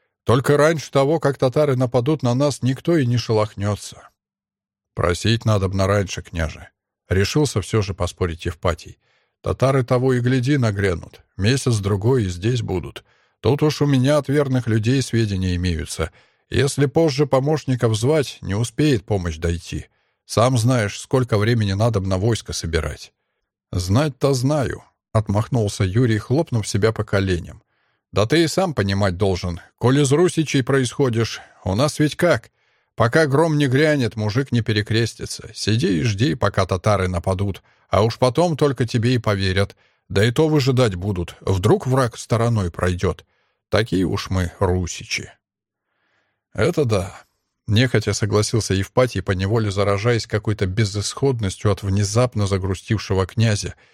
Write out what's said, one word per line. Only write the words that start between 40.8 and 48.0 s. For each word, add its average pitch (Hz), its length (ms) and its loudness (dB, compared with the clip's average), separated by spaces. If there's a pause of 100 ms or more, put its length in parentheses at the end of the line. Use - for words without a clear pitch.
будут. 90 460 -6
Вдруг 104 460 2
враг 127 300 0
стороной 113 540 0
пройдет. 90 540 -2 (440)
Такие 98 360 0
уж - 240 -4
мы 92 300 -2
русичи». 90 720 -4 (1200)
«Это 143 320 0
да», — 95 360 -2 (460)
нехотя 110 460 2